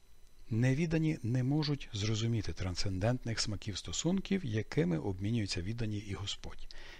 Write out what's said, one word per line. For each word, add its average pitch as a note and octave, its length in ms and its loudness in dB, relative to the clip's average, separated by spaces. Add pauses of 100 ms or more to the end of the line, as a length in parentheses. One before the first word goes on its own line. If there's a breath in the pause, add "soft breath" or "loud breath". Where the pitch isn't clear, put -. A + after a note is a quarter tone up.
(500)
Невіддані D#3 720 4
не B2 200 2
можуть C#3+ 500 2
зрозуміти G#2+ 600 0
трансцендентних F#2+ 880 0
смаків G2+ 380 -2
стосунків, F#3 680 0
якими G#2 540 2
обмінюються G2+ 640 0
віддані G#2+ 360 -2
і G2+ 160 -4
Господь. - 600 -6 (260 loud breath)